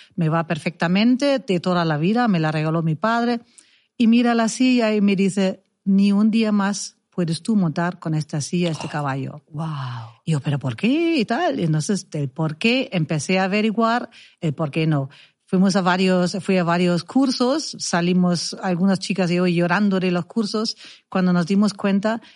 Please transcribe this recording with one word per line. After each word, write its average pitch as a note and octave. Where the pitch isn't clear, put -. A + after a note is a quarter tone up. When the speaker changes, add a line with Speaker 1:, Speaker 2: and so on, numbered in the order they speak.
Speaker 1:
me E3
va E3
perfectamente, A3
de F3+
toda F3
la D#3+
vida, A3
me F3+
la D#3
regaló D#3+
mi D#3+
padre". A#3
Y A#3
mira A#3+
la A3+
silla A#3+
y G#3+
me G3+
dice, F#3+
"Ni G3
un G#3
día G#3+
más G3+
puedes E3
tú A3+
montar F3
con D#3+
esta D3+
silla, F3
este D#3
Speaker 2:
Oh, -
Speaker 1:
caballo". C#3
Speaker 2:
wow. D#3
Speaker 1:
Y E3
yo, D3
"¿pero C#3+
por B2+
qué?". E4
Y A#3+
tal. D4+
Entonces, E3
del C#3+
por D#3
qué, B3
empecé E3+
a F#3+
averiguar A3+
el D#3
por D#3
qué D#3+
no. C#3+
Fuimos F#3
a G3
varios, F3+
fui F#3+
a F3+
varios F3
cursos, C4+
salimos F3+
algunas F#3
chicas F#3
y F3
yo F3+
llorando F3+
de F#3
los F3
cursos A3
cuando F#3
nos F3
dimos G3+
cuenta G3+